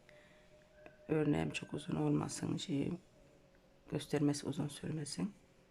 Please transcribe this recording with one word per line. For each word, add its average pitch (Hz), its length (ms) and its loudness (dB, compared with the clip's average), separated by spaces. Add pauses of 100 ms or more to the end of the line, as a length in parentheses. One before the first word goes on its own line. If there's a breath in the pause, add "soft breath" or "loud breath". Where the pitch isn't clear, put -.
(1080 loud breath)
Örneğim 156 420 4
çok - 240 -6
uzun - 200 -2
olmasın. 151 640 2
Şey, 143 360 0 (1000)
göstermesi 147 560 0
uzun 156 220 -2
sürmesin. 156 680 -4 (360)